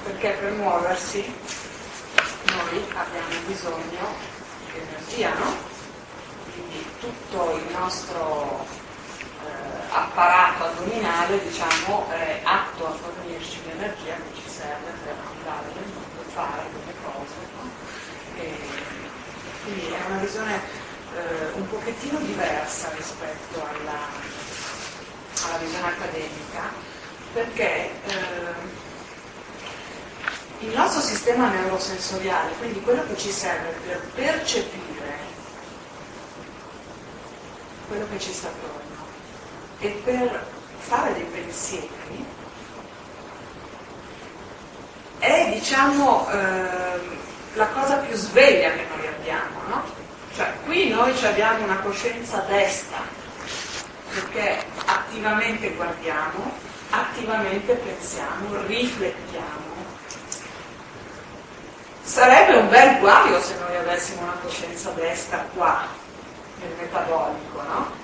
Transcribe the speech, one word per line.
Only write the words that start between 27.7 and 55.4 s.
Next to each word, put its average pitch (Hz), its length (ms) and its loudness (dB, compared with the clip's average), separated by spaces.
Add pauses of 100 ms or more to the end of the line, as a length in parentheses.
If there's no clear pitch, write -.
eh, 180 800 -6 (1700)
il 220 140 -4
nostro 285 280 4
sistema 240 480 6
neurosensoriale, 190 1080 0
quindi 214 220 -4
quello 240 260 4
che 196 100 -2
ci 202 120 -2
serve 160 420 -2 (140)
per 180 140 -4 (160)
percepire 214 1040 0 (2750)
quello 208 200 -2
che 202 100 -6
ci 185 140 -4
sta 175 140 -6
attorno 147 580 -10 (760)
e 208 100 0 (140)
per 247 420 2 (340)
fare - 340 2
dei 175 100 -2
pensieri, - 1040 -6 (3000)
è, - 320 8
diciamo, 277 800 6
ehm, 185 840 0 (380)
la 214 140 6
cosa 277 300 4
più 233 180 0
sveglia 214 560 8
che - 140 -2 (100)
noi - 120 -4
abbiamo, - 600 -4
no? - 160 0 (520)
Cioè, - 180 0 (120)
qui 339 240 4
noi 240 280 6
ci 240 80 2
abbiamo 214 380 6
una 190 140 2
coscienza 233 600 -2 (100)
destra, 196 520 4 (1120)
perché 190 500 0 (220)
attivamente 214 880 0